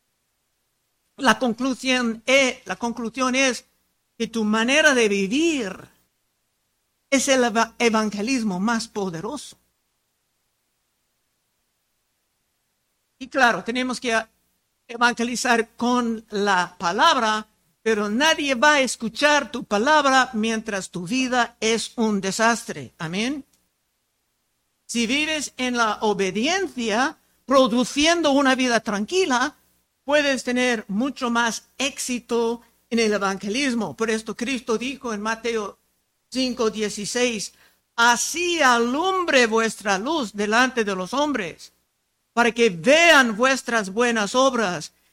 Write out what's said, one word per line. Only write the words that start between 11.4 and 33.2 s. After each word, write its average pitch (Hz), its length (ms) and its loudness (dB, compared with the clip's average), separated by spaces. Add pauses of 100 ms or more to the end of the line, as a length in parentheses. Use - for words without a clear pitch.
Y 262 100 -14
claro, 233 360 2
tenemos 254 360 -4
que 233 140 -2
a-, - 160 -4 (560)
evangelizar 233 880 0
con 233 540 0
la 196 480 0
palabra, 214 720 0 (340)
pero 214 280 0
nadie 285 440 0
va 294 200 4
a 285 60 4
escuchar 269 720 0
tu 240 140 -8
palabra 262 720 2
mientras 220 560 -4
tu 175 160 -10
vida 247 540 -2
es 220 360 -2
un 214 240 0
desastre. 190 800 -2
Amén. 214 460 -6 (1400)
Si 233 200 -2
vives 302 500 -2
en 254 220 -4
la 220 240 0
obediencia, 226 1160 -2 (280)
produciendo 269 840 2
una 269 220 4
vida 240 260 0
tranquila, 254 760 -2 (480)
puedes 277 400 0
tener 247 440 -2
mucho 240 420 -4
más 233 480 -2
éxito 240 800 -4 (300)
en 226 80 0
el 214 160 2
evangelismo. 202 800 -2